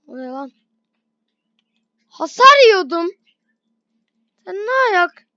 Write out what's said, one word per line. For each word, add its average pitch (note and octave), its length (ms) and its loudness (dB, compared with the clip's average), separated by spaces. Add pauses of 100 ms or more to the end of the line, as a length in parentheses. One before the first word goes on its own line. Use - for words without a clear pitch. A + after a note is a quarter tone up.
O B3 100 -20
ne B3+ 100 -16
lan? C4 240 -14 (1600)
Hasar C5 560 4
yiyordum. E4+ 420 0 (1400)
Sen F#4 100 -14
ne G#4+ 160 -8 (200)
ayak? F4 460 -4